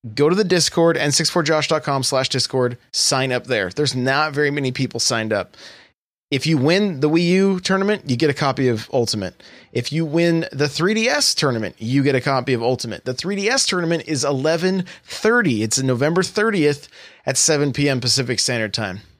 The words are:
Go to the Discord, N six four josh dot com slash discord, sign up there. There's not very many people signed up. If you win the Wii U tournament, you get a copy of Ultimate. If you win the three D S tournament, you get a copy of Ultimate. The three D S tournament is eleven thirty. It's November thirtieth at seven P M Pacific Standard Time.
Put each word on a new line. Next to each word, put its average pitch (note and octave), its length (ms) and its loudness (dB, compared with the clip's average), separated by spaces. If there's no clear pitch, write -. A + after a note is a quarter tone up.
Go C#3+ 160 4
to F3+ 60 2
the G#3+ 80 2
Discord, E3+ 520 2
N D3 160 0
six D3+ 180 0
four F3 120 0
josh D#3 260 0
dot D#3 160 0
com C#3 200 -2
slash C3 260 0
discord, B2 480 -2
sign C3 380 0
up B2 140 -2
there. G#2 260 0
There's C#3 240 -2
not C3+ 360 0
very C#3+ 200 0
many C#3 200 -2
people B2+ 280 -4
signed A2 340 0
up. G2 240 -4
If C#3 160 -2
you D#3+ 120 2
win E3+ 420 2
the D3 100 2
Wii E3+ 140 2
U F#3+ 360 4
tournament, G3 500 -2
you B2+ 60 2
get D3 140 2
a C3 60 0
copy C3+ 320 0
of A2 260 -2
Ultimate. A2 480 -2
If A#2+ 180 -4
you D#3+ 140 -2
win E3 460 2
the C#3 180 -2
three F3 240 0
D A3 160 0
S D4 240 0
tournament, A#2 460 -2
you B2+ 240 0
get C3+ 120 2
a B2 60 2
copy C3 320 0
of A#2 80 0
Ultimate. A#2 420 -2
The B2+ 120 -4
three G3 200 -4
D G3+ 140 -2
S C4 160 0
tournament E3+ 400 -2
is D3 180 -2
eleven E3 600 0
thirty. G3+ 600 0
It's A2+ 180 -2
November C3+ 400 2
thirtieth F3+ 680 0
at C3 100 -2
seven D3 380 2
P C#3+ 160 0
M C3 100 0
Pacific B2 400 -2
Standard A2+ 360 -2
Time. G2+ 260 -6